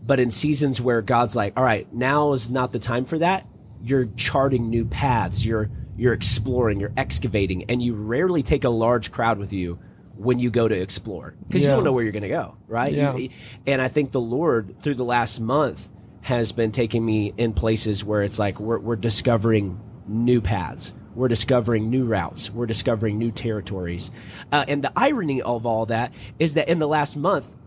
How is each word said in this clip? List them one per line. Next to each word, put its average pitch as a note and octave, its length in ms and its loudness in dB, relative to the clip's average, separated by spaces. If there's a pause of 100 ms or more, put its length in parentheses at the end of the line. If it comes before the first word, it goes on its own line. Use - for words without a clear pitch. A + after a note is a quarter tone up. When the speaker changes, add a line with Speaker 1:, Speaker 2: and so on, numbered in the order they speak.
Speaker 1:
But C3 140 2
in B2 120 4
seasons C#3 480 2
where A#2+ 220 2
God's A#2 340 2
like, G2+ 220 0
"All B2+ 60 2
right, A2+ 300 2
now C#3+ 400 2
is A#2 180 0
not B2+ 200 0
the A#2+ 80 -4
time B2 260 -2
for D#3+ 140 -4
that," F#3 280 0 (360)
you're B2+ 220 2 (100)
charting C3+ 540 2
new A#2 160 0
paths, A#2 580 0
you're, A2 260 0 (280)
you're A#2+ 160 4
exploring, A2+ 680 2
you're G2+ 160 -4
excavating, G2 760 0
and B2 120 0
you A#2+ 140 -2
rarely C3+ 480 0
take C#3 200 0
a C3 60 2
large A2+ 420 2
crowd A#2 280 0
with G2+ 120 -8
you F2+ 280 -4 (360)
when B2 240 0
you B2 120 2
go A2+ 160 2
to A2 120 2
explore, F#2 540 -6 (180)
'cause C#3+ 100 2
you C#3+ 80 4
Speaker 2:
Yeah. C#3 60 4
Speaker 1:
don't G#3+ 80 2
know D3+ 80 2
where B2 120 2
you're G#2+ 100 0
gonna G2+ 160 -4
go, B2+ 260 -4 (120)
right? A#2+ 240 -2
You D3 80 -2
Speaker 2:
Yeah. C3 280 0 (400)
Speaker 1:
and C3+ 140 2
I C3 80 0
think C3+ 220 0
the C3 100 0
Lord, A#2+ 640 0
through D3 120 0
the B2 80 -2
last A#2+ 380 0
month, B2+ 480 0 (320)
has A#2 300 0
been A2+ 200 0
taking A2+ 340 0
me G#2+ 320 0
in A#2 160 0
places G#2+ 500 0
where G#2 180 0
it's G2+ 180 -2
like G2+ 200 0
we're, A2+ 200 -2
we're A2+ 160 -2
discovering G#2+ 840 2 (280)
new A#2+ 320 4
paths. F2 540 -4 (220)
We're B2+ 140 0
discovering A2+ 600 2
new C3 160 2
routes. G2+ 460 -2
We're A#2 140 -4
discovering A2 520 0
new A2+ 140 -2
territories. F#2 800 -6 (420)
Uh, C#3+ 160 2
and C#3+ 160 -2
the C3 120 -2
irony F#3+ 460 0
of A#2 240 -2
all A2+ 220 0
that A#2 260 -2 (260)
is D#3 160 2
that D#3 140 0
in E3 100 4
the D#3 80 0
last D3 300 0
month D3+ 380 0 (120)